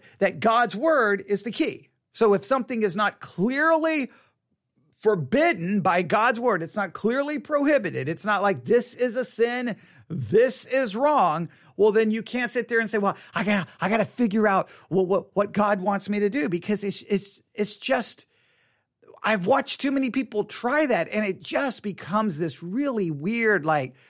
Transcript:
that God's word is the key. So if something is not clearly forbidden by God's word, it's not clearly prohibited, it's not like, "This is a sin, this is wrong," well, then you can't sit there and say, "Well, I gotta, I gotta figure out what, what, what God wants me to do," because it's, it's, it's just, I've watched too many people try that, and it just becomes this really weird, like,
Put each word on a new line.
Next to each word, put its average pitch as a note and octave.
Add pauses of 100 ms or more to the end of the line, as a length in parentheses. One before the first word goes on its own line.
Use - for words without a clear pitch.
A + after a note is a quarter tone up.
(180)
that F#3+
God's A3+
word A3+
is G3+
the A#3+
key. - (240)
So G#3+
if F#3+
something B3+
is F3+
not G3+
clearly D4+ (880)
forbidden G3+
by F3+
God's G#3+
word, A3+
it's E3
not G3
clearly C#4
prohibited, C#4
it's E3+
not G#3
like, F#3
"This A#3
is A#3+
a B3+
sin, A#3+ (340)
this F3+
is B3+
wrong," G3+ (280)
well, G#3
then A3
you A3
can't B3
sit A#3+
there A#3
and A3
say, G#3+
"Well, G3 (180)
I G3
gotta, F#3+ (120)
I F#3
gotta G#3+
figure G#3+
out F#3+ (200)
what, F#3
what, F#3
what G#3
God G#3
wants G3
me G#3
to G3+
do," C#4
because G3
it's, G3
it's, - (100)
it's G#3
just, - (1000)
I've G#3
watched C4
too C#4
many C4+
people G#3+
try D4
that, F3
and G#3+
it F#3
just C#4
becomes G3+
this D#3+
really G#3+
weird, G3
like, D3 (140)